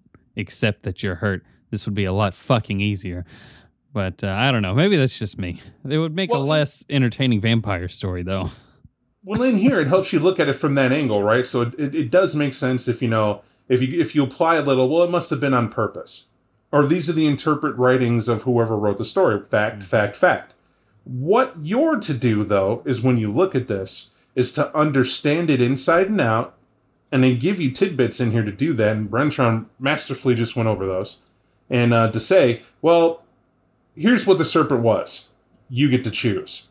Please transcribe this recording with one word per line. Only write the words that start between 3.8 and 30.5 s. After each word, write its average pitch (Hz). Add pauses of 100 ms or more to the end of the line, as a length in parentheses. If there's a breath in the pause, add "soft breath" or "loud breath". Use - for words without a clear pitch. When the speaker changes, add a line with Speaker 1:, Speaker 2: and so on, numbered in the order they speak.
Speaker 1:
But, 92
uh, 104 (100)
I 131
don't 117
know. 95
Maybe 185
that's 131
just 104
me. 87 (280 loud breath)
It 151
would 160
make 190
a -
Speaker 2:
Well, 135
Speaker 1:
less 151
entertaining 127
vampire 101
story, 90
though. 95 (760 soft breath)
Speaker 2:
Well, 214
in 254
here, 226
it 143
helps 190
you 165
look 185
at 151
it 139
from 139
that 131
angle, 120
right? 117
So 123
it, 120
it, 143
it 143
does 180
make 147
sense 127
if, 117
you 123
know, 107 (260 soft breath)
if 127
you, 131
if -
you 147
apply 165
a 156
little, 131
"Well, 165
it 175
must 170
have 131
been 139
on 120
purpose." - (460)
Or, 147
"These 156
are 170
the 156
interpret 147
writings 120
of 113
whoever 117
wrote 101
the 113
story." 113
Fact, 107
Speaker 1:
Mm-hmm. 101
Speaker 2:
fact, 107
fact. - (480)
What 170
you're 254
to 156
do, 110
though, 98
is 120
when 123
you 107
look 180
at 120
this, - (240 soft breath)
is 127
to -
understand 151
it 131
inside 165
and 202
out, 113 (560)
and 135
they 131
give 175
you 139
tidbits 131
in 117
here 113
to 104
do 147
that, 110
and 107
Brentron 117 (140)
masterfully 135
just 113